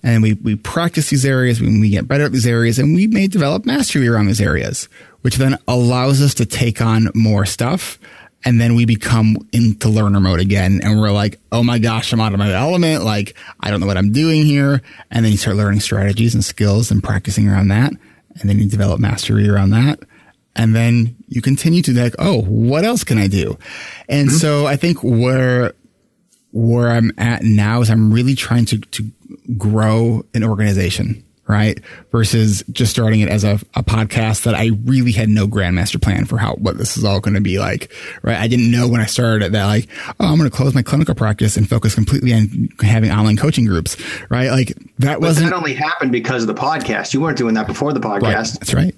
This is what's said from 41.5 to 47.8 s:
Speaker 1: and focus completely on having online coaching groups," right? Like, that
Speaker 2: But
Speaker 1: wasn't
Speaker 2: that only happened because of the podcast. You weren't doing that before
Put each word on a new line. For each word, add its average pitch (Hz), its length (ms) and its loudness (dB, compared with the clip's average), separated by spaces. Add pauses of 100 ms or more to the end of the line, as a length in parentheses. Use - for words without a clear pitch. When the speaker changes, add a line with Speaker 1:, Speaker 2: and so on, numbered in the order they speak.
Speaker 1:
and 107 120 0
focus 113 260 0
completely 120 380 0
on 110 360 0 (120)
having 107 300 2
online 107 260 2
coaching 143 280 2
groups," 90 300 -2 (340)
right? 123 200 0
Like, 131 200 0 (280)
that 139 220 0
Speaker 2:
But - 20 0
Speaker 1:
wasn't 165 300 2
Speaker 2:
that 185 40 -4
only 156 200 -6
happened 151 360 -4
because 120 320 -2
of 110 40 -2
the 107 140 -6
podcast. 127 520 -4
You 135 80 0
weren't 151 160 -2
doing 117 160 0
that 110 140 -2
before 143 260 -4